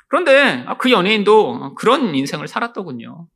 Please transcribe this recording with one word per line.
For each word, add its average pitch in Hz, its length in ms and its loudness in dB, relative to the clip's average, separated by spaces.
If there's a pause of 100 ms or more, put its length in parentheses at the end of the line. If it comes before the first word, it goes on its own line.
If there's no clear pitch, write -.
그런데, 269 600 2
아, - 100 -8
그 254 140 0
연예인도 190 840 2
그런 226 400 0
인생을 147 320 -4
살았더군요. 165 880 -10